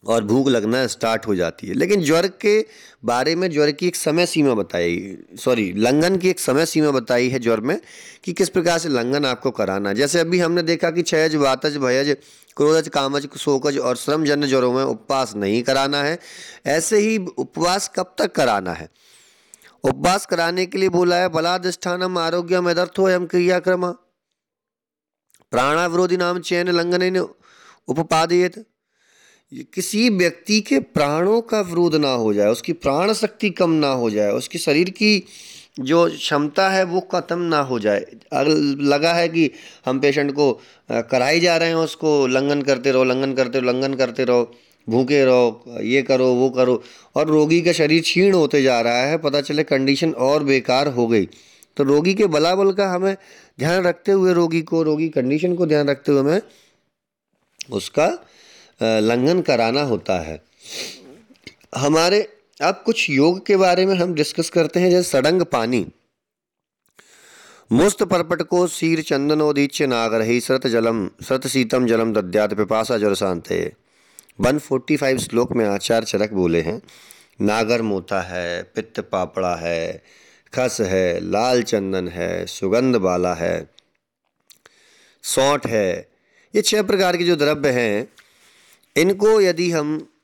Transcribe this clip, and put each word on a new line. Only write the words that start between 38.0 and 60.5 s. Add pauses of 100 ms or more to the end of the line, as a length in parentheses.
अगर (340)
लगा
है
कि (360)
हम
पेशेंट
को, (300)
अ,
कराए
जा
रहे
हैं,
उसको
लंघन
करते
रहो,
लंघन
करते
रहो,
लंघन
करते
रहो, (320)
भूखे
रहो, (160)
ये
करो,
वो
करो, (320)
और
रोगी
का
शरीर
क्षीण
होते
जा
रहा
है,
पता
चले
कंडीशन
और
बेकार
हो
गई, (480)
तो
रोगी
के
बलाबल
का
हमें (420)
ध्यान
रखते
हुए,
रोगी
को,
रोगी
कंडीशन
को
ध्यान
रखते
हुए
हमें (1300)
उसका,
अ,
लंघन
कराना
होता
है। (1300)